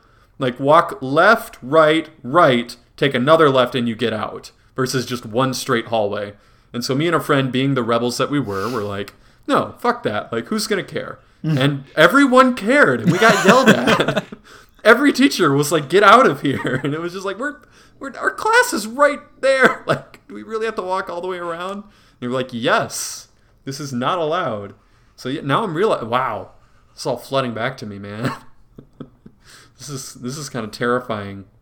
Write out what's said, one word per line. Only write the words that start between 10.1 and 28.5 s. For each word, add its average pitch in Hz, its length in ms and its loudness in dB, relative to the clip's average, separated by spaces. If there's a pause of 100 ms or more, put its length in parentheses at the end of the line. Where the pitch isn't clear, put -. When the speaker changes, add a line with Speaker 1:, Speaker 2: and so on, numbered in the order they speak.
Speaker 1:
Like, 127 160 -4
who's 214 200 -4
gonna 185 160 -2
care?" - 360 -10 (240)
Speaker 2:
Mm. 151 160 0
Speaker 1:
And 139 240 0 (120)
everyone 254 600 4
cared, 262 460 2
and 165 100 2
we 180 80 2
got 214 260 4
yelled 233 240 6
at. 208 540 2 (320)
Speaker 2:
<laughs> - 280 -20
Speaker 1:
Every 240 300 6
teacher 214 400 2
was 143 180 0
like, 151 180 0
"Get 190 120 4
out 220 240 8
of 147 160 0
here." 127 400 -2
<laughs> - 20 -12
And 143 120 -4
it 160 60 -8
was 175 120 -8
just 190 120 -10
like, 196 120 -6
"We're, 285 200 -8 (420)
we're, 269 180 -12
our - 140 -4
class 466 420 0
is 220 140 -4
right 277 320 0 (220)
there. 262 420 2
<laughs> - 40 -18
Like, - 400 -6
do 196 60 -20
we 208 100 -14
really 220 220 -6
have 220 100 -4
to 208 60 -6
walk 185 280 -4
all 175 120 -8
the 185 60 -6
way 185 100 -4
around?" 180 460 -8
And - 380 -20
we 123 80 -6
were 123 40 -4
like, 127 180 -4
"Yes, 131 760 -4 (360)
this 139 160 -10
is 143 140 -10
not 131 260 -2
allowed." 139 540 -4 (420)
So - 140 -10
yeah, - 120 -6
now 151 220 0
I'm 185 100 -4
reali-, 165 320 0
wow, 113 460 -4 (420)
it's - 120 -12
all 123 120 -4
flooding 131 380 -4
back 127 220 -6
to 120 80 -14
me, 101 140 -12
man. 104 380 -8
<laughs> - 60 -20 (1300)